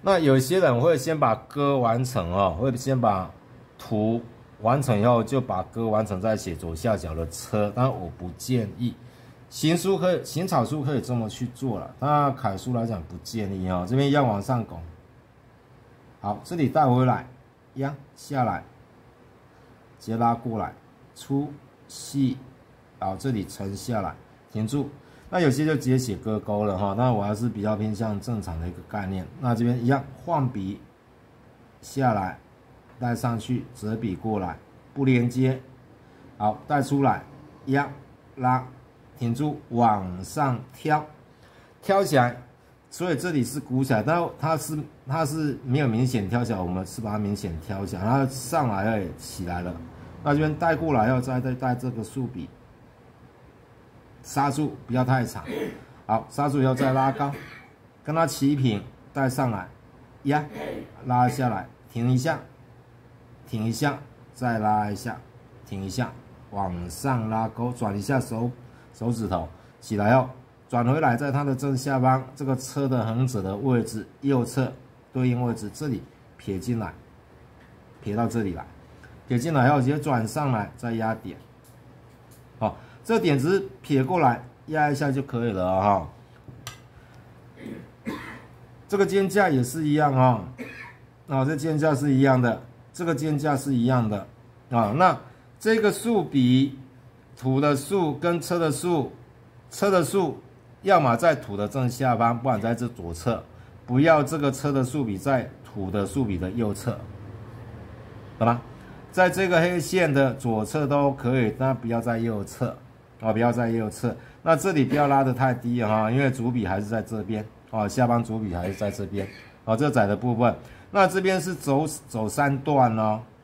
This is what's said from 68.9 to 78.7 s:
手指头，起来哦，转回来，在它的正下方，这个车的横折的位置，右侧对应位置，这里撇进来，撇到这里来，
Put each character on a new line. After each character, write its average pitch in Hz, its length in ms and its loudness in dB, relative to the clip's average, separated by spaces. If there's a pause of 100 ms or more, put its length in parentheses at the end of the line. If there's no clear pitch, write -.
手 117 180 -4
指 110 160 -4
头， 85 220 -2 (320)
起 113 160 -4
来 208 160 6
哦， 127 160 6 (400)
转 120 160 0
回 143 160 2
来， 120 160 4
在 139 160 -2
它 143 100 0
的 139 100 0
正 135 220 -2
下 135 240 0
方， 131 340 4
这 143 120 -8
个 131 100 0
车 139 320 -4
的 123 180 0
横 120 220 0
折 113 140 -2
的 95 160 -2
位 123 260 2
置， 107 240 -8 (140)
右 135 240 2
侧 - 260 -2 (400)
对 127 160 0
应 123 160 0
位 120 100 0
置， 107 200 -8
这 151 160 -6
里 98 120 -4 (360)
撇 98 200 -6
进 113 220 -4
来， 85 140 -8 (1080)
撇 104 140 -6
到 117 100 0
这 113 160 -2
里 95 120 -2
来， 78 120 -10 (640)